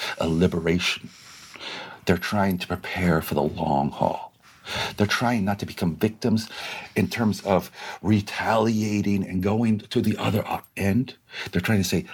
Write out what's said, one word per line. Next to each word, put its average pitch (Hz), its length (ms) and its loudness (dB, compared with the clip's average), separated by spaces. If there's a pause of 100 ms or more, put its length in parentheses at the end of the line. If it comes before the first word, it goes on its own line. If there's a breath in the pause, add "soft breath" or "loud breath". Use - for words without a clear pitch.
(180 loud breath)
a 82 100 0
liberation. 85 840 2 (960 loud breath)
They're 92 100 4
trying 98 420 0
to - 100 -8
prepare 87 520 0
for - 140 -4
the 73 80 2
long 69 480 0
haul. - 380 -2 (680 loud breath)
They're 104 100 4
trying 120 380 2
not 98 140 0
to 95 80 -6
become 82 300 -2
victims 110 520 0 (460 loud breath)
in - 140 2
terms 107 320 0
of 92 320 2 (300 loud breath)
retaliating 104 1200 2
and 92 160 -2
going 107 380 2
to - 200 -2
the 107 160 2
other 104 300 0
o-, 85 140 -4 (160)
end. 107 380 2 (360 loud breath)
They're 85 100 0
trying 101 220 4
to 87 60 -2
say, 90 240 0